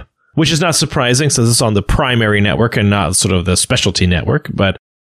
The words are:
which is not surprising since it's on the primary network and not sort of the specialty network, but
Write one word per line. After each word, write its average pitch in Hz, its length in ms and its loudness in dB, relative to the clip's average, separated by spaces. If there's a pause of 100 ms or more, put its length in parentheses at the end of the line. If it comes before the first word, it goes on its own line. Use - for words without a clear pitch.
(340)
which - 180 0
is 156 80 -2
not 170 160 0
surprising 135 540 0
since 120 200 2
it's 117 120 0
on 113 120 0
the 101 80 0
primary 113 600 0
network 104 340 0
and 101 140 2
not 95 260 0
sort 95 180 0
of 87 120 0
the 90 100 0
specialty 98 520 -2
network, 104 460 -2
but 95 220 0 (440)